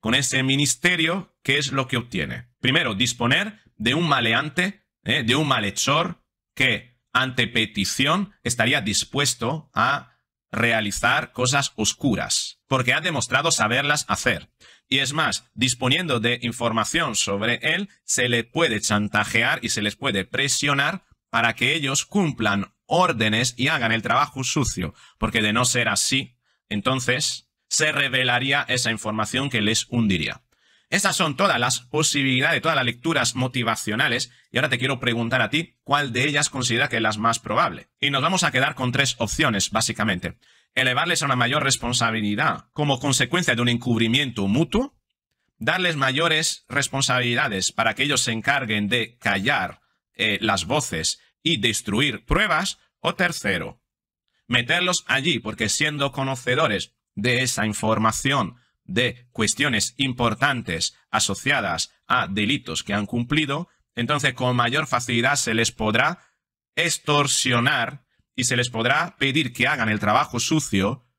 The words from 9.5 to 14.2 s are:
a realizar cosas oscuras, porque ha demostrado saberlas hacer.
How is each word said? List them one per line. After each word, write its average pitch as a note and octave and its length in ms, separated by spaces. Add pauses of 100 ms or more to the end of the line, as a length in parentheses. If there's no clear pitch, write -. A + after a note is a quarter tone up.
a C3+ 460 (340)
realizar A2+ 800
cosas B2+ 440
oscuras, - 920
porque B2 240
ha D3+ 80
demostrado D3+ 500
saberlas - 580
hacer. - 420 (380)